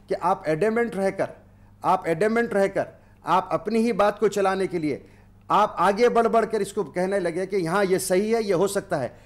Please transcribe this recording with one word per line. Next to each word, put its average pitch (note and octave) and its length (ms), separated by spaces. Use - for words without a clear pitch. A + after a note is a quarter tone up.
کہ F3+ 140
آپ D#3 220
ایڈیمنٹ A3 520
رہ F#3+ 140
کر، F3+ 160
آپ F#3 220
ایڈیمنٹ G#3+ 500
رہ G3 140
کر، F#3 160
آپ F3 300
اپنی G#3+ 260
ہی A#3 120
بات G3+ 280
کو G#3+ 80
چلانے F#3+ 400
کے F3 120
لیے D3 200
آپ G3+ 280
آگے G3+ 340
بڑھ A3+ 180
بڑھ A3 240
کر A3 80
اس G3 140
کو G#3 100
کہنے F#3 360
لگے E3+ 260
کہ F#3+ 100
یہاں F#3+ 340
یہ F#3 80
صحیح G3+ 380
ہے، A3+ 80
یہ G3+ 100
ہو F3+ 140
سکتا F3 360
ہے۔ A#2 40